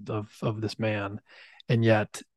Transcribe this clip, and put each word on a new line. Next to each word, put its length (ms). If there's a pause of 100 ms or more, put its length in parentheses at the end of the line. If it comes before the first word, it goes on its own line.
of, 220 (120)
of 180
this 180
man. 420 (480)
And 160
yet 380 (140)